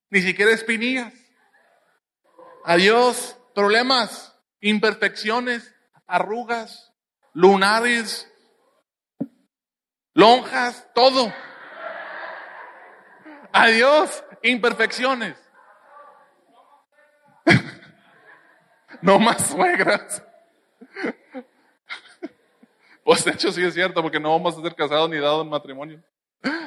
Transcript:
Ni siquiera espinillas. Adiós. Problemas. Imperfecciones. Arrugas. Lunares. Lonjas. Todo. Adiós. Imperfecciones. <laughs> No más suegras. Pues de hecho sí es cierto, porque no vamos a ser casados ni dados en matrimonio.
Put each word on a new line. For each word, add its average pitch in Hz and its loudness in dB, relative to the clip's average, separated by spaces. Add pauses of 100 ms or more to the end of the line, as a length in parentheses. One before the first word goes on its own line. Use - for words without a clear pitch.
Ni 196 0
siquiera 190 2
espinillas. 226 0 (1500)
Adiós. 214 2 (160)
Problemas. 226 -2 (280)
Imperfecciones. 214 -2 (320)
Arrugas. 214 -4 (400)
Lunares. 208 4 (1800)
Lonjas. 240 2
Todo. 254 2 (2250)
Adiós. 233 2 (180)
Imperfecciones. 233 -2 (2000)
<laughs> - -6
No 190 6
más - 0
suegras. 190 -2 (2750)
Pues - 4
de 170 -2
hecho - -2
sí 175 -4
es 175 -2
cierto, 180 -2
porque 160 -4
no 151 -2
vamos 165 -2
a 160 -16
ser 165 -8
casados 156 -2
ni 160 -6
dados 151 -2
en 156 -16
matrimonio. 147 -12 (640)